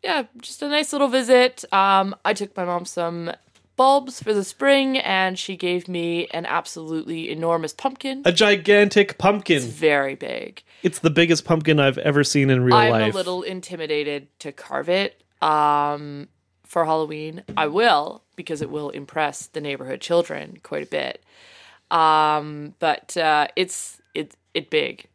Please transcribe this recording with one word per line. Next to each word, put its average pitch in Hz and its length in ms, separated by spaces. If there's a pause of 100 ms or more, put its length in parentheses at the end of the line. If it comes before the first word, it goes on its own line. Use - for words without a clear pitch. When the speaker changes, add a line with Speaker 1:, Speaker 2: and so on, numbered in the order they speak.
Speaker 1:
yeah, 311 200 (160)
just - 220
a 294 60
nice 294 240
little 285 160
visit. 247 640
Um, 196 420 (100)
I 208 100
took 202 220
my 185 80
mom 175 200
some 170 480 (420)
bulbs 262 480
for 220 100
the 202 120
spring, 269 540
and 190 400
she 190 180
gave 180 320
me 170 400
an 170 180
absolutely 160 840
enormous 160 420
pumpkin. 269 520
Speaker 2:
A 180 80
gigantic 202 840
pumpkin. 190 380
Speaker 1:
It's 127 100
very 139 480
big. - 480 (220)
Speaker 2:
It's - 160
the 160 100
biggest 165 340
pumpkin 156 360
I've 135 180
ever 147 240
seen 135 280
in 127 120
real 123 140
Speaker 1:
I'm 214 160
Speaker 2:
life. 110 220
Speaker 1:
a - 20
little 180 260
intimidated 151 840 (120)
to 143 120
carve 143 360
it, 190 320 (220)
um, 147 880 (360)
for 170 200
Halloween. 156 580 (140)
I 160 100
will, 160 560 (140)
because 156 260
it 147 80
will 147 200
impress 143 560
the - 140
neighborhood 135 400
children 170 640
quite 151 220
a - 60
bit. 67 340 (680)
Um, 151 920
but, - 360
uh, 156 300 (100)
it's, - 460 (120)
it's, 156 220 (160)
it's 160 160
big. 147 460